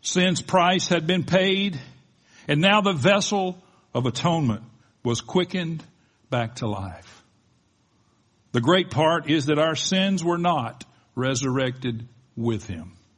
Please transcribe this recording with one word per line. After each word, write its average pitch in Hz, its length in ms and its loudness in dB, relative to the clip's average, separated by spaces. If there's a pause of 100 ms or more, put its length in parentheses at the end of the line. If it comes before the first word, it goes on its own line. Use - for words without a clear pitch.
Sin's 180 380 2
price 180 480 2
had 165 180 0
been 175 180 0
paid, 190 540 0 (720)
and 147 140 2
now 202 180 6
the 196 140 2
vessel 190 680 0 (320)
of 123 120 0
atonement 135 560 0 (420)
was 117 160 0
quickened 175 640 -4 (460)
back 117 260 -2
to 123 100 -6
life. 95 560 -8 (1300)
The 120 100 0
great 175 280 2
part 156 400 0
is 147 160 2
that 147 120 2
our 156 180 0
sins 190 480 0
were 170 140 0
not 165 460 -2 (300)
resurrected 127 920 -2 (280)
with 113 300 -2
him. 85 260 -12 (260)